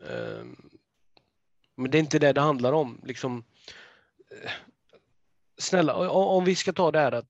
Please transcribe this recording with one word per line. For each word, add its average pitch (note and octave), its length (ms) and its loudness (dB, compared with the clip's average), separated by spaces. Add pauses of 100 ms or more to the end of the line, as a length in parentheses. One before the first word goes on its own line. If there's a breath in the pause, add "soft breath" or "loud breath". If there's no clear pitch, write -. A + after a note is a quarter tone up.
(100)
Ehm, A1+ 600 -12 (1040)
men C3 140 -6
det D3+ 80 4
är - 20 4
inte D3+ 180 2
det C#3+ 140 4
det C#3 80 2
handlar C3+ 320 2
om. C#3+ 320 -2
Liksom, B2 400 -8 (880 loud breath)
eh, - 200 -14 (1080 loud breath)
snälla, E3+ 380 0
o-, F3+ 140 0
o-, F#3+ 260 2
om F#3 80 2
vi F#3 100 2
ska F3+ 180 -4
ta E3 180 2
det D3+ 80 2
här C#3 140 2
att A#2+ 180 -4